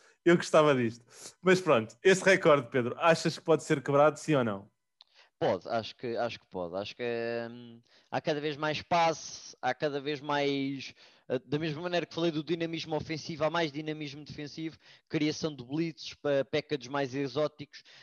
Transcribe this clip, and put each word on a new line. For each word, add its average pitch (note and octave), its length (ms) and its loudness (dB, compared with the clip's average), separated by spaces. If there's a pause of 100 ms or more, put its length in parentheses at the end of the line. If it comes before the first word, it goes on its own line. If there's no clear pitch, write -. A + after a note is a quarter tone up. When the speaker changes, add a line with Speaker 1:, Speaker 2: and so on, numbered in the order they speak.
(260)
Speaker 1:
eu F3 100 8
gostava D3+ 400 6
disto. A#2 300 -2 (360)
Mas F3+ 200 4
pronto, A#2+ 420 2
esse F#3+ 180 6
recorde, D#3+ 480 6
Pedro, B2 280 0
achas E3 400 2
que - 80 -16
pode D#3 180 4
ser D3 180 0
quebrado, D3 380 4
sim D3+ 160 0
ou C3 80 4
não? G#2 300 -6 (680)
Speaker 2:
Pode, A2+ 280 0
acho A2 300 -4
que, A#2 180 -6
acho A2+ 240 -4
que - 60 -20
pode. F2 320 -8
Acho G#2 180 -8
que, B2 80 -8 (480)
hum, A#2 300 -18 (280)
há B2+ 120 -2
cada D3+ 180 -2
vez D3 160 -4
mais D3+ 260 -4
passe, - 800 -2
há B2+ 120 0
cada C#3+ 260 -4
vez C#3 220 -6
mais, C#3 720 -2 (340)
eh, B2 120 -2
da D3 200 -4
mesma D#3 220 -4
maneira F3 240 -2
que - 100 -16
falei E3 160 0
do D#3 100 -4
dinamismo D#3+ 540 -4
ofensivo, D3+ 480 -4
há D3+ 60 2
mais E3 200 0
dinamismo D3+ 540 -8
defensivo, D3+ 540 -10 (320)
criação D3+ 440 -2
de C3 80 -14
blitzes, D3+ 520 -6
pa-, C#3 360 0
packages C#3+ 380 -4
mais C3+ 260 -4
exóticos. C#3+ 680 -4 (200)